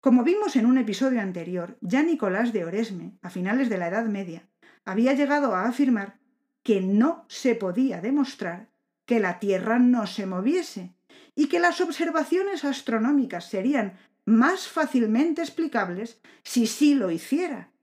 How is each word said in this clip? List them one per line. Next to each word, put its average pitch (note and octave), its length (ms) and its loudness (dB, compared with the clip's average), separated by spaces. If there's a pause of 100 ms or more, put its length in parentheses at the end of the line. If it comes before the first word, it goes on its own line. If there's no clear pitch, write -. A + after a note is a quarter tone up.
Como B3 220 4
vimos F#4 320 0
en A3+ 120 4
un B3+ 120 4
episodio B3 420 -2
anterior, F3+ 600 -8
ya B3 220 0
Nicolás A#3 500 0
de G3 120 -2
Oresme, F#3 480 -6 (100)
a F3+ 80 -12
finales G#3+ 400 -2
de G3 80 -4
la E3+ 100 -4
Edad G#3+ 160 -2
Media, G3 420 -6 (380)
había A3+ 300 2
llegado C#4+ 420 2
a F#3 80 0
afirmar A#3+ 540 0 (440)
que G3+ 200 2
no G#3+ 460 2
se - 260 0
podía G3+ 480 -2
demostrar A3 680 -4 (380)
que A#3 140 2
la F3+ 180 -2
Tierra G3+ 400 0
no B3 280 4
se F#3+ 200 -6
moviese F#3+ 680 -4 (400)
y C#4+ 140 2
que E4+ 100 0
las E4+ 220 2
observaciones E4+ 840 -2
astronómicas B3 840 -2
serían G#3 500 -2 (280)
más B3+ 420 4
fácilmente C#4+ 720 2
explicables A3+ 800 -6 (220)
si A#3 240 0
sí C#4+ 280 4
lo G#3 160 2
hiciera B3+ 600 -4 (120)